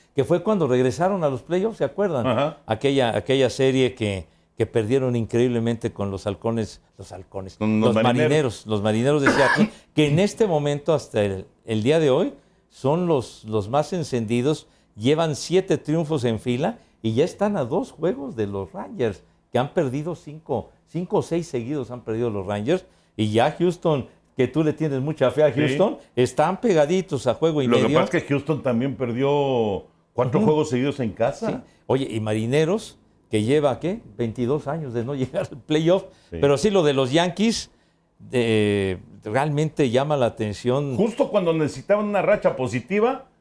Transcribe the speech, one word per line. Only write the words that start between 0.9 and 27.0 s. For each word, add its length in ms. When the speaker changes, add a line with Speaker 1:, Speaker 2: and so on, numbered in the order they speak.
Speaker 1:
a 60
los 140
playoffs, 360
¿se 60
acuerdan? 420
Speaker 2:
Ajá. 400
Speaker 1:
Aquella, 500
aquella 320
serie 460
que, 320
que 80
perdieron 480
increíblemente 800
con 180
los 160
halcones, 560
los 140
halcones, 460
Speaker 2:
Con 220
los 140
Speaker 1:
los 80
Speaker 2:
marineros. 260
Speaker 1:
marineros, 380
los 160
marineros 400
de 80
Seattle, 400
<coughs> 120
que 140
en 100
este 300
momento, 460
hasta 300
el, 220
el 200
día 160
de 100
hoy, 240
son 380
los, 380
los 240
más 240
encendidos, 760
llevan 400
siete 420
triunfos 460
en 160
fila 380
y 120
ya 100
están 320
a 80
dos 280
juegos 420
de 140
los 240
Rangers, 500
que 80
han 140
perdido 420
cinco, 540
cinco 300
o 40
seis 240
seguidos 460
han 80
perdido 300
los 180
Rangers, 360
y 140
ya 220
Houston, 560
que 120
tú 160
le 80
tienes 300
mucha 300
fe 100
a 100
Speaker 2:
Sí. 80
Speaker 1:
Houston, 380
están 460
pegaditos 640